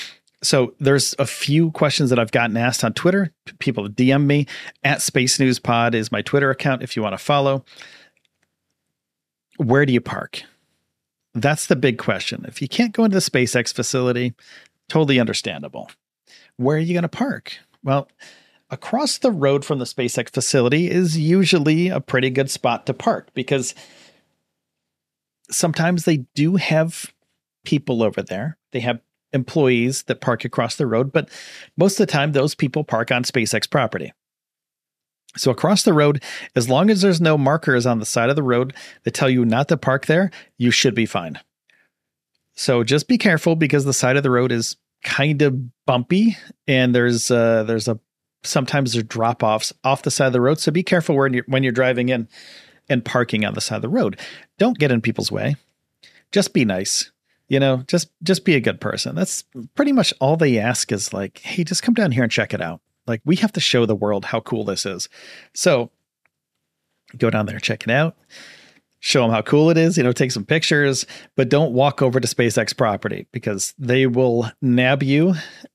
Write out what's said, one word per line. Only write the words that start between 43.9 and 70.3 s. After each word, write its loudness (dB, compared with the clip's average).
side 2
of 0
the 2
road 2
is -4
kind 0
of -2
bumpy, 0
and 2
there's, 2
uh, 4
there's -4
a, -2
sometimes -2
there's -2
drop-offs -2
off 0
the -4
side 2
of 0
the 2
road. 2
So -4
be 0
careful 0
when 2
you're, -2
when 2
you're 2
driving 2
in -2
and 0
parking 0
on -4
the -6
side -4
of -8
the -4
road. -2
Don't 2
get 2
in 2
people's -2
way. -2
Just 0
be 2
nice. -4
You 2
know, 0
just, -2
just 0
be 4
a 2
good -2
person. -6
That's -4
pretty 2
much 2
all 2
they 2
ask -2
is -6
like, -8
"Hey, -6
just -6
come 2
down 0
here 0
and -2
check -2
it -4
out." -8
Like, -6
we 2
have 0
to -6
show 2
the 0
world -2
how -4
cool -6
this -6
is. -8
So 0
go 2
down 0
there, -10
check -6
it -2
out, 2
show 2
'em 2
how 2
cool 4
it 4
is, 2
you 4
know, 2
take 0